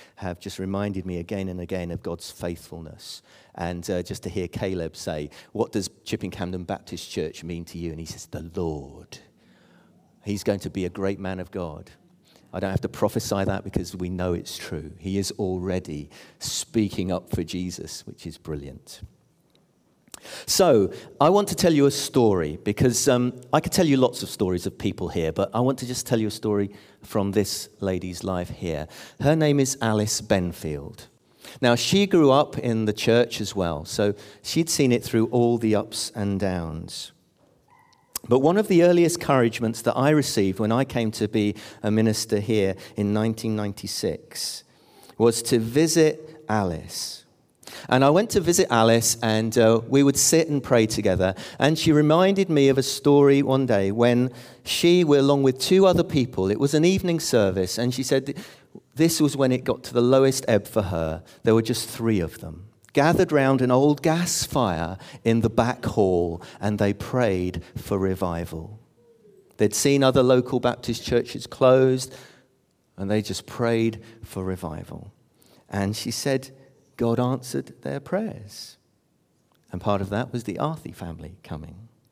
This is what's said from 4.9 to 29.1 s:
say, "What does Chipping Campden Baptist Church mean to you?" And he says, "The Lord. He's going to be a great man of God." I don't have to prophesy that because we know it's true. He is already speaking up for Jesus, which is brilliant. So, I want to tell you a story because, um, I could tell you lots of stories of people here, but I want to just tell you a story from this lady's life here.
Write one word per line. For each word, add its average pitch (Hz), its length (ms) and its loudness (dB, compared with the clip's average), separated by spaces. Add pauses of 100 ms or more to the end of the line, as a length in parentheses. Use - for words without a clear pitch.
say, 78 340 -8 (240)
"What 104 180 -4
does 98 180 -4 (140)
Chipping 104 280 -6
Campden 90 340 -8
Baptist - 440 -10
Church 80 340 -8
mean 85 220 -10
to - 120 -16
you?" 85 140 -8
And 80 80 -12
he 82 60 -12
says, - 220 -16
"The 82 280 -14
Lord. 76 640 -8 (1040)
He's 101 200 -6
going 101 160 0
to 95 100 -10
be 92 160 -4
a 90 40 -6
great 98 300 -4
man 92 200 -8
of 90 120 -12
God." 85 400 -10 (640)
I 92 60 -8
don't 98 120 -4
have 95 100 -2
to 101 80 -6
prophesy 101 540 -2
that 98 200 -4
because - 320 -8
we 90 140 -6
know 90 240 -4
it's - 240 -8
true. 78 400 -12
He 95 200 -6
is 98 220 -4
already 92 680 -6 (300)
speaking - 720 -4
up 87 180 -6
for 90 140 -4
Jesus, 90 640 -10
which - 180 -18
is 82 120 -14
brilliant. 69 640 -14 (1400)
So, 120 460 4 (280)
I 147 100 6
want 202 200 2
to 170 60 -6
tell 165 180 2
you 143 120 4
a 139 60 4
story 98 720 0
because, 117 440 0
um, 123 260 2 (200)
I 147 60 4
could 165 140 -4
tell 185 120 4
you 143 120 4
lots 127 260 2
of 92 60 -8
stories 90 360 -2
of - 120 -6
people 92 320 -4
here, 80 220 -2
but 95 220 -2
I 110 60 0
want 127 200 0
to 131 60 -8
just 123 220 -8
tell 113 120 0
you 110 80 0
a 101 40 -4
story 101 400 -2 (320)
from 98 300 -4
this - 360 -2 (100)
lady's 90 440 -6
life 90 260 -4
here. 78 380 -8 (320)